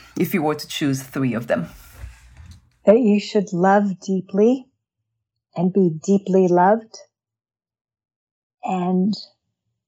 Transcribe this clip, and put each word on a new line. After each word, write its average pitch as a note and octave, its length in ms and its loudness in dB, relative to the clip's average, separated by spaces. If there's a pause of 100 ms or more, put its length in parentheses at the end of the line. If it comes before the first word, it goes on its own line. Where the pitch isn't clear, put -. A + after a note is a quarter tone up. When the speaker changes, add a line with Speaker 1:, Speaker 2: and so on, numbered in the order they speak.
(200)
Speaker 1:
if - 140 -2
you F3+ 80 -2
were D3+ 140 -2
to - 120 -12
choose C3+ 360 -4
three C3 320 -6
of A2+ 120 -8
them? - 200 -4 (1200)
Speaker 2:
That G#3+ 140 6
you G#3 200 2
should G3 340 -4
love F#3+ 460 2
deeply G3+ 680 -2 (880)
and F3+ 160 0
be F#3+ 180 2 (140)
deeply F#3+ 440 2
loved, F#3 500 0 (1700)
and F#3 500 -2 (720)